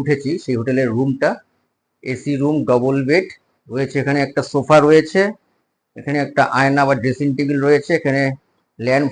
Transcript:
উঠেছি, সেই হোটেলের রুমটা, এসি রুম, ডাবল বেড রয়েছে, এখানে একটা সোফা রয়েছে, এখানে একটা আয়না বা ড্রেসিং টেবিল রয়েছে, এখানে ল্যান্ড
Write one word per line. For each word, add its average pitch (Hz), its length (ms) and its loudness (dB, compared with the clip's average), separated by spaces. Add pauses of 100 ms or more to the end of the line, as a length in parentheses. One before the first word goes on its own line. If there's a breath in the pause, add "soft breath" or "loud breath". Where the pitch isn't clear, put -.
উঠেছি, 139 300 -2 (120)
সেই 131 160 -4
হোটেলের 127 360 0
রুমটা, 135 340 0 (800)
এসি 143 200 -6 (100)
রুম, 147 140 0 (140)
ডাবল 127 280 2 (100)
বেড 180 200 2 (440)
রয়েছে, 135 300 -4
এখানে 139 260 0
একটা 139 140 -4 (100)
সোফা 147 340 4
রয়েছে, 156 360 4 (800)
এখানে 143 260 -6
একটা 143 180 0 (160)
আয়না 139 280 2
বা 139 140 2
ড্রেসিং 131 260 -2 (100)
টেবিল 143 280 -2
রয়েছে, 147 340 2
এখানে 139 220 0 (640)
ল্যান্ড 135 260 2